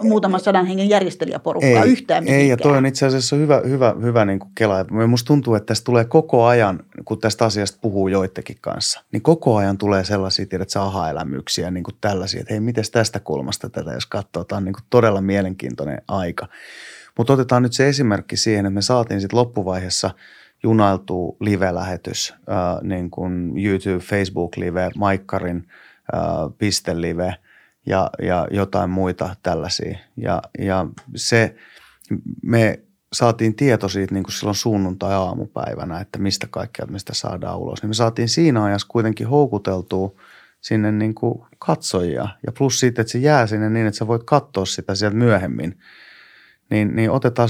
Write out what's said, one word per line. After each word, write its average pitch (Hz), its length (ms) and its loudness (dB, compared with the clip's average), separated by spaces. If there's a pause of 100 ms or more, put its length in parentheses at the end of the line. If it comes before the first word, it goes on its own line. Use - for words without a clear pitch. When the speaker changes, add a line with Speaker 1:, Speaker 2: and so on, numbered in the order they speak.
Speaker 1:
muutaman 202 360 4
sadan 185 260 2
hengen 190 240 0
järjestelijäporukkaa 165 920 2
Speaker 2:
Ei, 247 60 6
Speaker 1:
yhtään 170 380 2
Speaker 2:
ei, 131 60 2
ja 139 40 6
Speaker 1:
mihinkään. 135 220 6
Speaker 2:
toi 143 180 6
on 131 80 4
itse 135 200 2
asiassa 135 300 2
hyvä, 147 320 4
hyvä, 131 340 2
hyvä 113 240 4
niinku 95 300 -2
kela. 104 220 2 (240)
Ja 117 60 4
musta 120 200 2
tuntuu, 131 280 4
että 101 100 -2
tässä - 180 -2
tulee 120 220 4
koko 127 400 4
ajan, 110 340 4 (260)
kun 110 140 -4
tästä 113 260 0
asiasta 104 360 -2
puhuu 98 260 0
joittekin 95 540 -2
kanssa, - 500 -6
niin 110 100 -4
koko 151 340 4
ajan 98 220 2
tulee 101 260 2
sellaisia, 95 420 -2
tiedät 92 240 -6
sä, 101 140 -2
aha-elämyksiä, 82 880 -4
niinku 87 200 -6 (100)
tällaisia, 95 400 -4
että - 120 -6
hei, 107 60 -2
mites 110 380 -2
tästä 107 220 0
kulmasta - 500 -6
tätä, 76 240 -8
jos - 120 -6
katsoo, - 380 -8
tää 107 140 -6
on 95 80 -2
niinku 95 140 -6 (100)
todella 110 320 6
mielenkiintoinen 92 840 -4
aika. 90 400 -4 (720)
Mut 117 120 0
otetaan 127 340 4
nyt 120 100 0
se 135 160 4
esimerkki 131 480 0
siihen, 107 280 2
että 98 80 -2
me 101 80 -2
saatiin 117 400 0
sit 98 120 -6
loppuvaiheessa 92 800 -2 (520)
junailtua 98 760 2
live-lähetys, 92 920 -2 (160)
äh, 90 340 -2
niin 90 280 -6
kuin 87 540 -6
YouTube, 95 380 -2
Facebook-live, 90 920 -4
Maikkarin, 92 720 -4 (460)
äh, 85 80 -2 (360)
pistelive 87 800 -2 (500)
ja, 95 240 0 (120)
ja 90 300 0
jotain 95 380 -2
muita 92 540 -2
tällaisia. 82 540 -4 (200)
Ja, 95 240 -4 (180)
ja 95 280 -2 (280)
se, - 400 0 (880)
me 113 360 2 (340)
saatiin 113 420 0
tieto 113 340 2
siitä 95 240 -4
niin 95 100 -2
kuin - 100 -8
silloin 104 220 -4
sunnuntai-aamupäivänä, 95 1400 -4
että - 200 -10
mistä 98 300 -2
kaikkea - 360 -8
me 98 140 -10
sitä - 160 -12
saadaan 90 440 -6
ulos. - 220 -8
Niin 107 80 -4
me 107 40 -4
saatiin 117 360 0
siinä 143 340 4
ajassa 101 280 -2
kuitenkin 110 360 0
houkuteltua – 98 840 0 (500)
sinne 107 300 0
niin 110 240 -2
kuin 117 260 -2 (180)
katsojia. 87 680 -2 (180)
Ja 117 120 -6
plus 135 220 0
siitä, 120 220 2
että 110 100 -2
se 123 80 -4
jää 135 280 4
sinne 107 220 -2
niin, 113 180 2
että 98 100 -2
sä 110 100 -4
voit 117 160 0
katsoa 98 420 0
sitä 95 300 -4
sieltä 104 220 0
myöhemmin. 90 600 0 (920)
Niin, 104 260 0
niin 113 160 2
otetaan 120 380 2